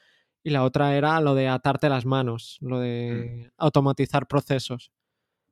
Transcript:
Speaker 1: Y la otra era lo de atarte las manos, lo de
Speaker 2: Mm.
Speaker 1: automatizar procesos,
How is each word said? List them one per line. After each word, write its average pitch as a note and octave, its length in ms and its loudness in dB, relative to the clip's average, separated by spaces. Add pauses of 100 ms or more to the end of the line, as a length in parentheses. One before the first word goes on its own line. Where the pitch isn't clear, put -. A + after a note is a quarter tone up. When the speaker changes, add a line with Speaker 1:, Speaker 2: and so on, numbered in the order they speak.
(440)
Speaker 1:
Y D#3+ 60 -4
la C#3 120 2
otra C#3+ 340 2
era D#3 240 2
lo C#3+ 140 4
de C3+ 140 2
atarte C3 400 0
las B2+ 180 -2
manos, B2+ 540 -4
lo B2+ 180 -6
de A#2+ 680 -6
Speaker 2:
Mm. - 100 -20
Speaker 1:
automatizar C#3 680 2
procesos, C3+ 640 -4 (600)